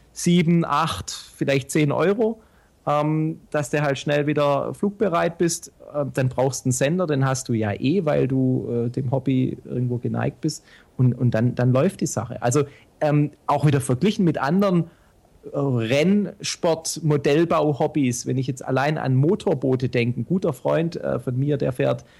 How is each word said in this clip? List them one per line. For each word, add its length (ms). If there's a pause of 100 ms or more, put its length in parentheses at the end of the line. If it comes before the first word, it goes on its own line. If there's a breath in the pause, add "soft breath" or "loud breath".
(140)
sieben, 520
acht, 460
vielleicht 600
zehn 200
Euro, 480 (480 soft breath)
ähm, 540 (100)
dass 180
der 140
halt 160
schnell 280
wieder 460
flugbereit 640
bist. 360 (200)
Äh, 200
dann 160
brauchst 340
du 40
einen 60
Sender, 340
den 180
hast 240
du 40
ja 200
eh, 320
weil 240
du, 580
äh, 20
dem 220
Hobby 540
irgendwo 320
geneigt 420
bist. 240 (320 loud breath)
Und, 180
und 180
dann, 220
dann 200
läuft 260
die 80
Sache. 340
Also, 220 (380 loud breath)
ähm, 300 (140)
auch 220
wieder 140
verglichen 420
mit 140
anderen, 480 (580 loud breath)
äh, 140
Rennsport-Modellbau-Hobbys, 2750
wenn 100
ich 80
jetzt 180
allein 360
an 160
Motorboote 720
denke, 300
ein 60
guter 280
Freund, 440
äh, 220
von 160
mir, 220
der 140
fährt 340 (140 soft breath)